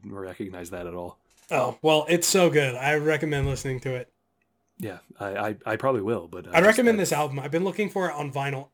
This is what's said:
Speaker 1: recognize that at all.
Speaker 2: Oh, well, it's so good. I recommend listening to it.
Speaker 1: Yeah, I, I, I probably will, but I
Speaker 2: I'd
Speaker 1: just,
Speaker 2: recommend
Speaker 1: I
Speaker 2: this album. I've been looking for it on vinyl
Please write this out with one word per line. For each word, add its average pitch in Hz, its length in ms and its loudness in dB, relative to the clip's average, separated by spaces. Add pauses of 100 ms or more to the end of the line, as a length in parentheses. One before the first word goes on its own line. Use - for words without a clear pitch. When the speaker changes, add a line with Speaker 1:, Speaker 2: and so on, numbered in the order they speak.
Speaker 1:
recognize 92 640 -10
that 87 160 -10
at 85 60 -10
all. 87 240 -10 (340)
Speaker 2:
Oh, 123 300 0
well, 156 280 4
it's 175 180 2
so 180 220 6
good. 139 260 2
I 139 200 0
recommend 147 520 0
listening 131 340 -4
to 131 140 -4
it. 123 160 -10 (680)
Speaker 1:
Yeah, 95 200 -10 (220)
I, 101 80 -6 (220)
I, 107 60 -4 (100)
I 110 120 -2
probably 131 240 0
will, 95 260 -4
but 85 200 -14
I - 20 -18
Speaker 2:
I'd - 60 -12
Speaker 1:
just, 170 120 8
Speaker 2:
recommend 226 300 6
Speaker 1:
I - 60 0
Speaker 2:
this 165 100 0
album. 143 260 -2
I've 139 120 -8
been 165 120 0
looking 196 260 -2
for 185 200 -2
it 156 60 -8
on 147 160 -6
vinyl 139 420 -6